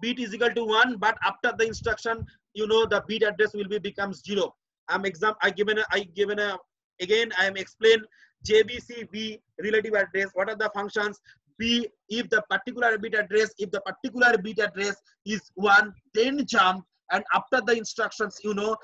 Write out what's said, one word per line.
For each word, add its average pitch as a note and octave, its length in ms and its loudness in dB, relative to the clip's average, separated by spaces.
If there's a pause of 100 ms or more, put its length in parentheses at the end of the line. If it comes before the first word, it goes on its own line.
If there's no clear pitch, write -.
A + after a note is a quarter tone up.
bit A#3+ 180 -4
is A3+ 160 -6
equal A#3 200 0
to A#3 100 0
one, A3+ 320 2
but G#3+ 260 0
after - 360 -2
the A3+ 80 2
instruction, A3+ 580 -4 (300)
you G#3 120 -4
know, A3 200 4
the G3+ 200 0
bit G#3+ 160 -2
address G#3 300 2
will G3+ 160 -6
be G#3 100 -4
becomes G3 460 -6
zero. F#3+ 300 -2 (340)
I'm F#3 160 -2
exam-, G3 380 -2
I G3+ 80 4
given G3+ 260 0
a, G#3+ 140 0
I G3 240 -2
given G3+ 240 0
a, G#3 180 -2 (460)
again, A3 360 2
I F#3+ 60 4
am G3 140 -2
explain A3 400 4 (480)
J G#3+ 160 6
B A3+ 180 -8
C A#3 320 -12
B G#3+ 260 -8 (240)
relative G#3+ 300 0
address. G3 400 0
What F#3+ 160 -2
are G#3+ 80 -6
the G#3 180 -2
functions? G#3 460 -4 (380)
B, A#3 280 0 (220)
if G#3+ 220 -6
the G#3+ 180 2
particular A3+ 480 0
bit G#3+ 180 -6
address, G#3 440 0
if G3 120 -6
the G3 120 -4
particular A#3+ 560 2
bit G3 200 -6
address G3+ 380 -2 (300)
is G3+ 160 -4 (120)
one, G3+ 380 6 (220)
then C4 320 2
jump, F#3+ 380 2 (280)
and G3+ 100 0 (120)
after A3 300 0
the A#3 120 2
instructions, G#3+ 640 -6
you G#3 120 -4
know, G#3+ 300 -2